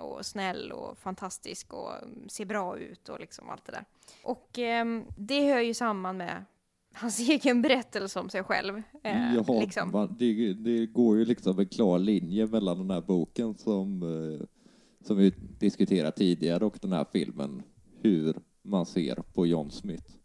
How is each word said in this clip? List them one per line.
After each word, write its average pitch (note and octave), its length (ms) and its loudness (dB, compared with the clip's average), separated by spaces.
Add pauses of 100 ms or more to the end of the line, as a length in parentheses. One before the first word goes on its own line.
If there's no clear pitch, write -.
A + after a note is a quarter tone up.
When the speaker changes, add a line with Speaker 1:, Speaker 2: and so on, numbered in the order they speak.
Speaker 1:
och - 240 -10
snäll - 460 -6
och - 260 -12
fantastisk F#3+ 760 -12
och, - 300 -12
mm, - 260 -18
ser G#3+ 160 -10
bra F#3+ 320 -4
ut - 320 -14
och - 100 -12
liksom - 300 -18
allt - 160 -14
det - 60 -14
där. - 140 -12 (380)
Och, - 360 -8
ehm, A#3 440 -2 (140)
det C#4+ 360 2
hör B3 80 4
ju A#3 120 0
samman F#3+ 440 -4
med F3+ 280 -8 (480)
hans A3 260 -4
<laughs> A#3+ 100 2
egen B3 320 6
berättelse A3 580 0
om F#3+ 100 -6
sig F#3+ 140 -6
själv, G3 380 -4 (220)
eh, A#3+ 320 0
Speaker 2:
Ja, G#3 240 2
Speaker 1:
liksom. F#2+ 320 -2
Speaker 2:
man, G2+ 280 0
det, A2+ 340 2
det A2+ 320 0
går A2+ 320 6
ju A2+ 80 4
liksom G2 340 2
en G2 100 0
klar F2+ 300 4
linje G2 480 2
mellan G#2+ 300 0
den F#2+ 140 -4
här F2 100 -2
boken G2 560 0
som, G2 460 -2
eh, D#2+ 420 -4 (640)
som G#2 100 2
vi G2 120 8 (300)
diskuterade F#2+ 520 2
tidigare F2 540 2
och - 160 -2
den F#2+ 120 -2
här D2 180 0
filmen, C#2+ 520 -4 (380)
hur D#2+ 340 4 (260)
man G2 240 0
ser C#2+ 300 -2
på - 320 0
John D#2 240 0
Smith. E2+ 320 -10 (220)